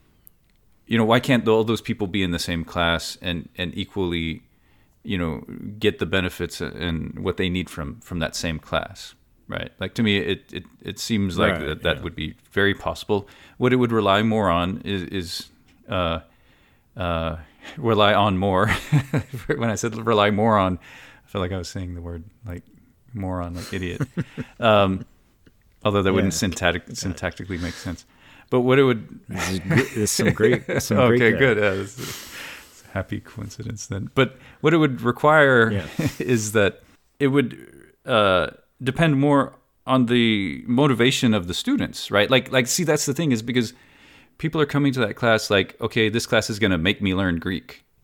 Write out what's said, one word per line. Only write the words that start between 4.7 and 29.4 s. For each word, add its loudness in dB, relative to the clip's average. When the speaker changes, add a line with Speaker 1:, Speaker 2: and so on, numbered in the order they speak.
Speaker 1:
you -6
know, -4
get 0
the -4
benefits -4
and -6
what -2
they 0
need -4
from, -10
from -8
that -4
same -4
class, -8
right? -8
Like, -8
to 0
me, 4
it, -4
it, -10
it -12
seems -2
like 2
Speaker 2:
Right, -6
Speaker 1:
that, -8
that 0
Speaker 2:
yeah. -14
Speaker 1:
would -8
be -8
very 2
possible. -4
What 2
it 4
would 2
rely 4
more 2
on 0
is, -4
is, -8
uh, -2
uh, -4
rely 4
on 2
more. 2
<laughs> -2
When -2
I -2
said -4
rely 4
more 4
on, 2
I -20
felt -4
like -4
I -4
was -10
saying -10
the -12
word, -12
like, -12
moron, -6
like, -12
idiot. -6
Speaker 2:
<laughs> -14
Speaker 1:
Um, 4
although 2
that 2
wouldn't 2
Speaker 2:
Yeah. -4
Speaker 1:
syntactic-, -2
Speaker 2:
Got -16
it. -14
Speaker 1:
syntactically -6
make -6
sense. -10
But 2
what 4
it 8
would -2
Speaker 2:
This -6